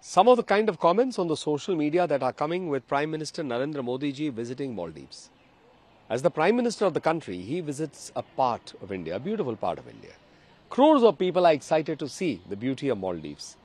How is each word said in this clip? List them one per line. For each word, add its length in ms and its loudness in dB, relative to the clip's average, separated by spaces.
some 260 4
of 80 10
the 80 0
kind 240 2
of 140 -2
comments 360 4
on 120 0
the 80 0
social 400 -2
media 280 2
that 160 0
are 120 0
coming 340 -4
with 220 -4
Prime 200 0
Minister 320 -8
Narendra 400 -4
Modi 300 -4
ji 160 -6
visiting 480 -8
Maldives. 540 -12
As 120 -2
the 80 4
Prime 280 2
Minister 280 0
of 80 2
the 60 0
country, 380 -2
he 240 -6
visits 560 -8
a 40 -4
part 600 -2
of 100 -10
India, 240 -6
a 40 -4
beautiful 360 -4
part 240 -4
of 80 -18
India. 240 -20
Crores 340 6
of 140 6
people 280 2
are 80 8
excited 460 -2
to 100 -6
see 400 -4
the 80 -8
beauty 320 -4
of 80 0
Maldives. 680 -8